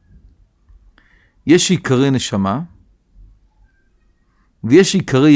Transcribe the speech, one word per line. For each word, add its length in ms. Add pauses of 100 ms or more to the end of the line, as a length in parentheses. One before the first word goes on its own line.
(1500)
יש 200
שיקרא 420
נשמה, 520 (2000)
ויש 280
שיקרא 440